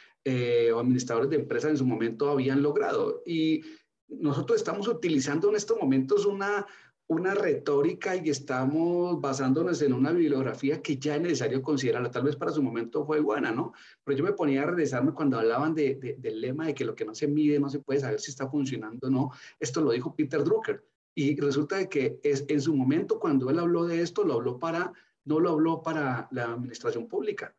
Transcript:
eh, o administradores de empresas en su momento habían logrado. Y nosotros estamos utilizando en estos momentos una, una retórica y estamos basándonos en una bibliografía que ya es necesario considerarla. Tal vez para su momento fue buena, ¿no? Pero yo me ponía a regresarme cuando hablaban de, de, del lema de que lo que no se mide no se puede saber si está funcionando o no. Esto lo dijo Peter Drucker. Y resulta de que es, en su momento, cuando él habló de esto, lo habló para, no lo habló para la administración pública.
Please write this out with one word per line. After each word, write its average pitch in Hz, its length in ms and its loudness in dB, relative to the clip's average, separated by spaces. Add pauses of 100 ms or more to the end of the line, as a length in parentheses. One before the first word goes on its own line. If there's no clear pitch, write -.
(240)
eh, 120 480 2
o 117 80 2
administradores 123 520 2
de 151 60 2
empresas 147 340 0
en 147 60 2
su 127 100 2
momento 117 420 0
habían 135 320 2
logrado. - 640 0
Y 160 360 0 (460)
nosotros - 500 0
estamos 202 300 -2
utilizando 160 640 0
en 214 60 2
estos 214 260 0
momentos 135 460 2
una, 202 400 -2 (400)
una 175 260 0
retórica 170 840 0
y 160 140 -2
estamos 156 880 0
basándonos 139 640 0
en 139 100 4
una 135 200 2
bibliografía 139 720 0
que 143 140 -4
ya 147 180 -2
es 156 60 0
necesario 131 420 -2
considerarla. 123 480 0
Tal 123 100 -4
vez 147 140 0
para - 160 -4
su 147 100 0
momento 117 460 -2
fue 151 140 2
buena, 143 300 0
¿no? 151 220 -4 (300)
Pero 139 160 0
yo 151 40 0
me 202 100 0
ponía 139 280 2
a 151 60 0
regresarme 147 460 0
cuando 135 260 2
hablaban 127 340 2
de, 147 220 0
de, 123 240 -8
del 110 200 -6
lema 139 280 -4
de 143 80 -2
que 131 100 -4
lo 110 80 -2
que 110 120 -6
no 107 100 -10
se 151 120 -2
mide 147 320 4
no 139 120 0
se 143 80 -4
puede 139 220 -2
saber 110 180 -2
si - 100 -10
está 135 180 -8
funcionando 127 600 -4
o - 20 -2
no. 131 220 2 (280)
Esto 147 220 -2
lo 143 120 2
dijo 131 220 -4
Peter 147 280 0
Drucker. - 400 0 (320)
Y 143 240 0
resulta 143 380 0
de 190 120 -2
que 127 340 -2
es, 139 240 2
en 151 120 2
su 147 160 0
momento, 143 440 2
cuando 135 320 2
él 165 80 2
habló 170 260 2
de 170 160 0
esto, - 220 0
lo 151 100 2
habló 123 240 -2
para, 165 340 -4 (340)
no 151 140 2
lo 175 120 4
habló 165 320 2
para 143 480 -2
la 123 140 -4
administración 120 640 -4
pública. - 520 -4